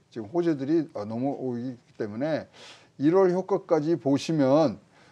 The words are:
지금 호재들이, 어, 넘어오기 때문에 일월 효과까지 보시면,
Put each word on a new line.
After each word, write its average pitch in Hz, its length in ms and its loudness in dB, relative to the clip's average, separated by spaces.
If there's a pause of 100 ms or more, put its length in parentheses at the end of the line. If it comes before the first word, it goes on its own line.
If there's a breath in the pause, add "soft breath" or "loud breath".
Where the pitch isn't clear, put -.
(120)
지금 110 160 -10
호재들이, 160 680 0
어, 104 120 -8
넘어오기 123 680 -6 (220)
때문에 120 500 -4 (520 loud breath)
일월 180 320 4
효과까지 175 640 0
보시면, 143 840 2 (320 soft breath)